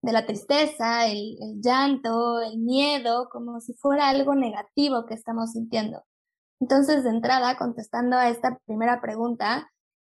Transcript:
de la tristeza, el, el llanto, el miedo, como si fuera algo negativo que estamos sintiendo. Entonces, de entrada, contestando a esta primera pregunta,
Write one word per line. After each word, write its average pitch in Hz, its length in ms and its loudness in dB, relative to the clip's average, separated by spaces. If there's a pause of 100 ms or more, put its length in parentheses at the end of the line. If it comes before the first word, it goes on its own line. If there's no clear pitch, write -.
de 240 100 -2
la 226 140 2
tristeza, 233 800 0
el, 208 340 -4
el 214 220 -12
llanto, 240 760 2
el 226 180 -6
miedo, 247 720 0
como 233 300 -10
si 240 140 -14
fuera 285 340 2
algo 277 260 2
negativo 240 720 0
que 220 80 -8
estamos 226 380 -6
sintiendo. 226 500 -4 (580)
Entonces, 277 440 4
de 240 60 2
entrada, 247 460 2
contestando 240 600 -2
a 247 120 4
esta 247 380 -2
primera 233 340 0
pregunta, 226 680 -4 (300)